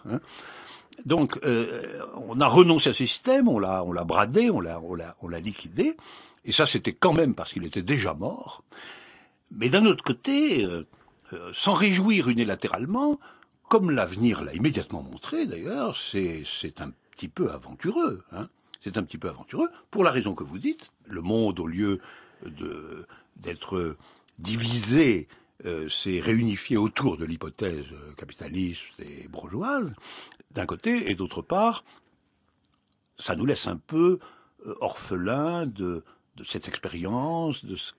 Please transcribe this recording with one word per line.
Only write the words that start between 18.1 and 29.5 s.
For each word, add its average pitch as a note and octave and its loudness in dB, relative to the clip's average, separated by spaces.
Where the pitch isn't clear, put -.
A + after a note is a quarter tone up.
hein. F#2+ -8
C'est F#2+ -8
un G#2 0
petit - -10
peu F2 -6
aventureux, C3+ -4
pour G3 2
la E3 6
raison G#2 -2
que - -10
vous D2+ -10
dites, D#4 -6
le F2 -8
monde, G2+ 0
au E2 -4
lieu F#2+ 0
de, D#2 -12
d'être F2 -6
divisé, A2+ 2
euh, D#2+ -6
s'est F#2 -2
réunifié A2+ 0
autour G#2+ 0
de D#2+ -6
l'hypothèse, D#2+ -6
euh, D2 -18
capitaliste - -8
et D2 -16
bourgeoise, E3+ -6